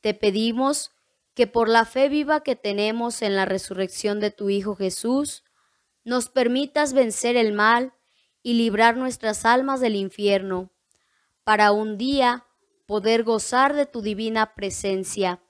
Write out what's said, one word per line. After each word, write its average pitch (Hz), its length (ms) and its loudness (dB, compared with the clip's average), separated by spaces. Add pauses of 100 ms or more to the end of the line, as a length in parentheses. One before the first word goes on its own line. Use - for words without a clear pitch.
Te 214 120 -2
pedimos 226 760 0 (420)
que 240 140 2
por 226 200 0
la 226 180 4
fe 262 240 0
viva 302 340 0
que 262 120 -2
tenemos 220 680 -4
en 196 120 0
la 190 100 2
resurrección 190 760 -4
de 208 100 0
tu 202 220 -4
Hijo 202 240 -2
Jesús, 233 680 -4 (600)
nos 240 260 -4
permitas 269 640 0
vencer 240 420 0
el 233 180 2
mal 233 400 2 (500)
y 240 100 -4
librar 226 420 4
nuestras 240 500 -4
almas 262 340 2
del 226 160 0
infierno, 190 720 -2 (760)
para 208 280 4
un 214 260 -2
día 247 480 0 (400)
poder 214 380 0
gozar 247 500 0
de 285 140 0
tu 233 160 -12
divina 220 500 -2
presencia. 190 960 -4